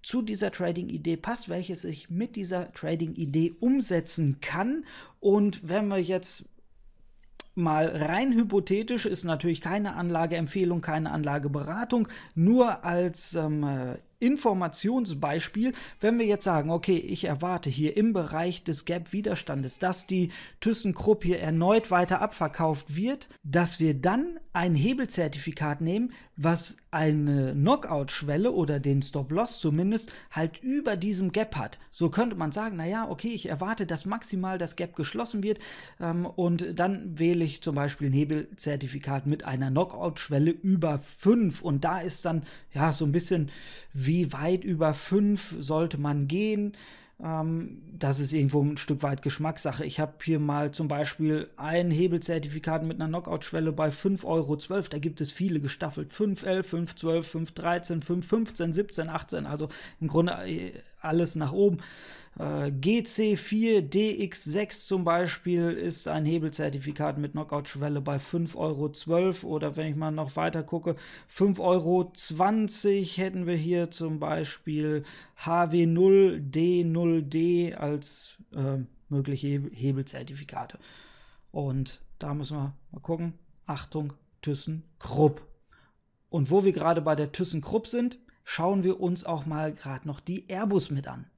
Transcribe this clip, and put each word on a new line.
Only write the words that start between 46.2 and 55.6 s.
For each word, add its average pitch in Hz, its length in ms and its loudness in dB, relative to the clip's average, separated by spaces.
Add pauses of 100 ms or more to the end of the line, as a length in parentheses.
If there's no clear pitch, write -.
gehen? 208 460 0 (460)
Ähm, 160 600 -4 (100)
das 139 280 0
ist 143 140 -2
irgendwo 143 280 4
ein 143 160 2
Stück 143 240 -2
weit 139 220 -2
Geschmackssache. 151 600 -4
Ich 147 160 -6
hab 151 220 -4
hier 160 160 0
mal 147 340 0
zum 156 160 -4
Beispiel 151 680 0
ein 170 320 0
Hebelzertifikat 160 960 0
mit 160 180 -4
einer 156 80 0
Knockout-Schwelle 165 600 -2
bei 151 180 2
fünf 190 340 0
Euro 151 340 0
zwölf. 185 320 -2
Da 147 100 -6
gibt 160 220 -4
es 143 100 -4
viele 175 280 -2
gestaffelt. 143 540 -6